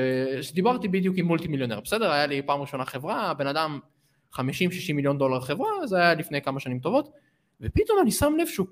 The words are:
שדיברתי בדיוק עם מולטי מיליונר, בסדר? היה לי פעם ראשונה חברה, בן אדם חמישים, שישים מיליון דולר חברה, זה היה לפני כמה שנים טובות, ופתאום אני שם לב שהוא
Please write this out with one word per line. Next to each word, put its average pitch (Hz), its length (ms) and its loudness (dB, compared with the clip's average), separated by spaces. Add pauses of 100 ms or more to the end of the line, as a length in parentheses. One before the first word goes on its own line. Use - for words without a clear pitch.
(420)
שדיברתי 190 460 0
בדיוק 190 300 0
עם 170 80 0
מולטי 165 220 0
מיליונר, 127 320 -2
בסדר? 202 320 0
היה 147 140 4
לי 139 160 -2
פעם 143 200 0
ראשונה 135 240 -6
חברה, 175 480 -4
בן 139 140 -2
אדם 151 320 -2 (520)
חמישים, 139 400 -2
שישים 156 240 -4
מיליון 143 220 2
דולר 131 220 2
חברה, 147 280 -2 (180)
זה 190 120 0
היה 175 160 6
לפני 151 280 -2
כמה 135 180 -4
שנים 127 200 -4
טובות, 170 300 0 (520)
ופתאום 415 400 2
אני 226 100 6
שם 294 280 2
לב 330 80 2
שהוא 190 240 -2